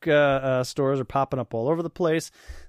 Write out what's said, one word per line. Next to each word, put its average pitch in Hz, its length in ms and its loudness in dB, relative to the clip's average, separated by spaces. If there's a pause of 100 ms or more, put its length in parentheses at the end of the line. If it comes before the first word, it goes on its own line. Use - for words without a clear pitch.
uh, 160 40 4
uh, 135 520 4
stores 135 360 -2
are 127 60 -4
popping 135 340 -2
up 117 140 -8
all 117 160 -2
over 170 140 0
the 165 60 -8
place. 165 420 -2 (380)